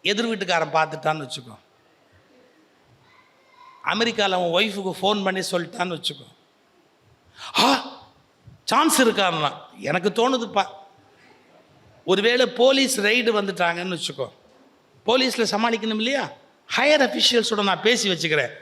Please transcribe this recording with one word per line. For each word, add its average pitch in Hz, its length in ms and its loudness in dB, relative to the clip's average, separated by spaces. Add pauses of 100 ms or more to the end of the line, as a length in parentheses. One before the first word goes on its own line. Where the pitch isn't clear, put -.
எதிர் 208 260 -2
வீட்டுக்காரன் 175 460 -2
பார்த்துட்டான்னு 156 540 -2
வச்சுக்கோ, 120 300 -16 (2250)
அமெரிக்கால 214 460 0
அவன் 180 320 0
ஒய்ஃபுக்கு 196 380 -4
ஃபோன் 202 220 0
பண்ணி 190 160 -2 (120)
சொல்லிட்டான்னு 175 500 -4
வச்சுக்கோ, - 260 -8 (1300)
"ஆ, 262 340 2 (720)
சான்ஸ் 285 380 4
இருக்கான்னா?" 175 500 2 (260)
எனக்கு 175 320 -2
தோணுதுப்பா, 226 560 0 (1400)
ஒருவேளை 226 400 2
போலீஸ் 262 560 2
ரெய்டு 214 400 2
வந்துட்டாங்கன்னு 175 560 -2
வச்சுக்கோ, 135 320 -8 (760)
போலீஸ்ல 247 460 2
சமாளிக்கணும் 220 440 -2
இல்லையா, 226 380 -4 (440)
ஹையர் 269 420 4
அஃபிஷியல்ஸோட 220 440 2
நான் 185 180 0
பேசி 202 280 2
வச்சுக்கிறேன் 151 400 0 (120)